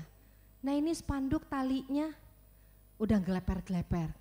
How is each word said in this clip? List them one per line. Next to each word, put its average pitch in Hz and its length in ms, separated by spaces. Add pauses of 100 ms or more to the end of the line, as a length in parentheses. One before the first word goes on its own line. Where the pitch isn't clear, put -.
(640)
Nah, 269 80
ini 302 240
spanduk 277 560
talinya 269 640 (800)
udah 214 240
geleper-geleper 180 1000